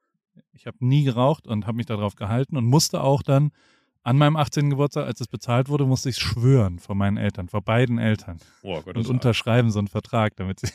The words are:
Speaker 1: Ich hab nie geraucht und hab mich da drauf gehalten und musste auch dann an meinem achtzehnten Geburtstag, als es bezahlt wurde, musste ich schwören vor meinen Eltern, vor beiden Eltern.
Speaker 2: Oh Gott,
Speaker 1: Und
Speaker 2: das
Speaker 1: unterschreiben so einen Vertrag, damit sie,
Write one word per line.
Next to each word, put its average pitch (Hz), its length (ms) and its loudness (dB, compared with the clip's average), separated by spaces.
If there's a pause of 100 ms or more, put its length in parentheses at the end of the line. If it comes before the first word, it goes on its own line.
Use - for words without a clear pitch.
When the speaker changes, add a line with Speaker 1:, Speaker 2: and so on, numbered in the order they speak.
(520)
Speaker 1:
Ich - 140 -20
hab - 140 -14
nie 139 240 4
geraucht 127 420 0
und 107 200 -4
hab 113 80 -6
mich 117 120 -4
da 110 100 -4
drauf 104 200 -4
gehalten 120 400 -2
und 117 80 0
musste 147 380 4
auch 135 200 2
dann 147 280 2 (520)
an 139 140 0
meinem 151 200 4
achtzehnten 143 340 0
Geburtstag, 143 360 -2
als 120 140 -8
es 117 80 -8
bezahlt 127 400 -2
wurde, 143 160 0
musste 131 240 0
ich 117 80 -4
schwören 117 640 2
vor - 160 -10
meinen 101 240 0
Eltern, 101 300 -4
vor 104 120 -4
beiden 120 380 0
Eltern. 107 400 -2 (240)
Speaker 2:
Oh 90 180 -8
Gott, 92 80 -16
Speaker 1:
Und 92 80 -10
Speaker 2:
das 113 140 -4
Speaker 1:
unterschreiben 120 600 2
so 104 100 -2
einen 101 80 -2
Vertrag, 107 480 -4
damit 92 240 -6
sie, 104 140 -6